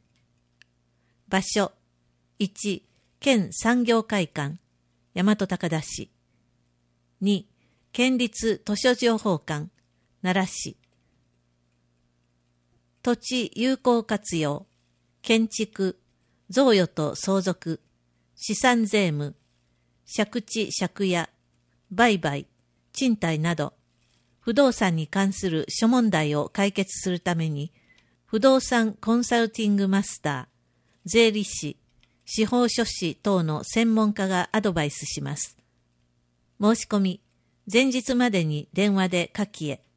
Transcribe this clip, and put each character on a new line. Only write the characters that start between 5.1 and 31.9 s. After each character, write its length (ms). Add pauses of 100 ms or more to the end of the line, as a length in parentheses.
大 80
和 120
高 340
田 120
市。 300 (1080)
二、 280 (440)
県 260
立 460
図 120
書 180
情 240
報 220
館、 300 (520)
奈 260
良 60
市。 240 (2250)
土 140
地 400
有 220
効 260
活 340
用、 300 (560)
建 240
築、 520 (520)
贈 240
与 120
と 280
相 260
続、 400 (540)
資 180
産 320
税 240
務、 260 (720)
借 380
地 280
借 380
家、 200 (600)
売 300
買、 260 (480)
賃 240
貸 220
な 160
ど、 180 (640)
不 140
動 180
産 240
に 120
関 260
す 160
る 200
諸 180
問 240
題 240
を 140
解 220
決 300
す 80
る 100
た 140
め 160
に、 240 (520)
不 140
動 200
産 340
コ 220
ン 80
サ 160
ル 100
テ 140
ィ 80
ン 40
グ 120
マ 160
ス 180
タ 280 (560)
ー、 40
税 220
理 120
士、 340 (520)